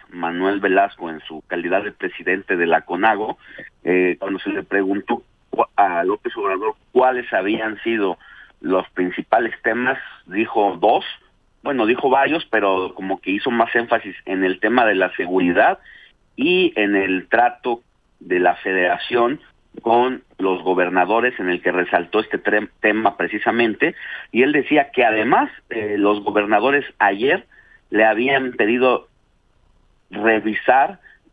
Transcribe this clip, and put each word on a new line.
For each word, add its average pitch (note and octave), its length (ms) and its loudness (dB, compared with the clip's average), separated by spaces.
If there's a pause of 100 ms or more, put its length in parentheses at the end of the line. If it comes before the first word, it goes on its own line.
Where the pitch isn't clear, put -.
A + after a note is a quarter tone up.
(100)
Manuel F2 500 -2
Velasco, F#2+ 480 0
en D#2+ 120 -10
su - 260 -14
calidad F2 360 -4
de G#2 100 -8
presidente F#2 680 -4
de E2+ 80 0
la E2 160 2
conago, G#2 560 -2 (460)
eh, F2+ 360 2
cuando F#2+ 180 -6
se G2+ 120 -8
le F#2+ 120 -6
preguntó G2 600 -2 (260)
cu-, - 180 0 (100)
a F2+ 280 2
López G2+ 320 -4
Obrador G2+ 380 -4 (180)
cuáles B2+ 400 2
habían A2 500 -2
sido G#2 360 -2 (440)
los F#2 280 0
principales A2 720 -2
temas, B2 360 -2 (280)
dijo G2+ 540 -2
dos, A#2 240 2 (580)
bueno, C3 240 -2
dijo B2+ 220 2
varios, C#3 380 2
pero F#2+ 480 -2
como F#2+ 260 -8
que F#2+ 120 -6
hizo G#2 180 -2
más A2+ 240 0
énfasis A#2 500 -2
en F#2+ 200 -2
el F#2 160 0
tema A#2 260 2
de G#2 80 4
la F#2 220 0
seguridad A#2+ 640 2 (580)
y F3+ 400 2
en G2+ 200 0
el F#2 320 -2
trato A#2+ 540 0 (380)
de F2+ 200 -2
la F2 160 2
federación G2+ 840 -2 (420)
con A#2+ 400 2 (160)
los F#2 240 -2
gobernadores, F#2 800 0
en F#2 80 -4
el F2 140 -2
que F2+ 100 -2
resaltó F2+ 480 -2
este G#2 180 -4
tre-, G#2 300 -2 (120)
tema G#2+ 360 0
precisamente, A2+ 800 -2 (360)
y A#2 120 2
él C#3+ 100 2
decía D3 380 2
que B2+ 140 2
además, A#2 460 2 (200)
eh, G#2 280 -4
los G2+ 240 2
gobernadores G#2+ 600 2 (140)
ayer A2 480 2 (440)
le G#2+ 140 4
habían B2+ 480 2
pedido A#2+ 560 2 (1040)
revisar, A2 880 2 (320)